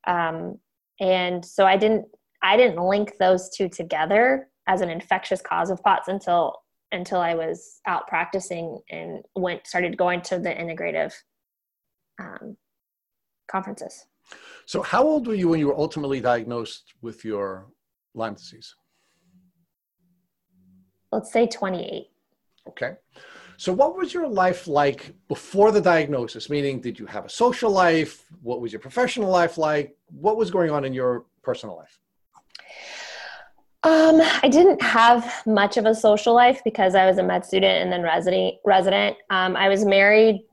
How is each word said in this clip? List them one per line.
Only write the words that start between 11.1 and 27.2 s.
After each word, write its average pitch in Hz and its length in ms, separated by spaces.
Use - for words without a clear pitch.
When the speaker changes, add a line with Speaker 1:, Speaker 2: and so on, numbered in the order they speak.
Speaker 1:
um, 202 380
conferences. - 600
Speaker 2:
So - 160
how 233 220
old 302 240
were 220 80
you 180 140
when 165 100
you 143 80
were 139 100
ultimately 147 420
diagnosed 120 840
with 113 220
your 101 440
Lyme 113 180
disease? - 420
Speaker 1:
Let's 214 200
say 226 160
twenty-eight. - 600
Speaker 2:
Okay. 135 280
So - 160
what 285 240
was 370 180
your 339 140
life 185 400
like 143 480
before 202 420
the 202 80
diagnosis? 147 680
Meaning, 139 320
did 117 180
you 107 60
have 101 200